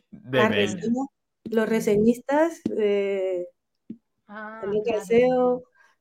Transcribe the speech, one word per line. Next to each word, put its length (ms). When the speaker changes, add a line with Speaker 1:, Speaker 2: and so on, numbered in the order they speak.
Speaker 1:
de 280
Speaker 2:
La 100
Speaker 1:
mail. 240
Speaker 2:
reseña, 320
los 180
Speaker 3:
Sí. 60
Speaker 2:
reseñistas, 920
eh, 720
Speaker 3:
Ah, 360
Speaker 2:
el 60
Local 120
Speaker 3:
claro. 220
Speaker 2:
seo, 580